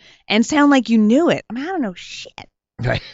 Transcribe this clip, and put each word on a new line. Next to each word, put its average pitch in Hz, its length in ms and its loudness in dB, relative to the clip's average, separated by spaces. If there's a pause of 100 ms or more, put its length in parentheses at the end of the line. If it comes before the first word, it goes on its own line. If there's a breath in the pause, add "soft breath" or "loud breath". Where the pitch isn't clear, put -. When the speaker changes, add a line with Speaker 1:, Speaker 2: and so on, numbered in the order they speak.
(260 soft breath)
Speaker 1:
and 220 180 2
sound 294 260 2
like 262 180 2
you 226 100 2
knew 240 320 4
it. - 180 -2
I - 40 -14
mean, 262 120 -8
I 330 40 -8
don't 370 140 -4
know 190 120 -8
shit. - 380 -18 (500)
Speaker 2:
Right. 123 200 -4 (120)